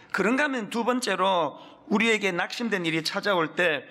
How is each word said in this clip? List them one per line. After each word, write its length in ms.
그런가 340
하면 260
두 120
번째로 760
우리에게 440
낙심된 540
일이 180
찾아올 520
때 360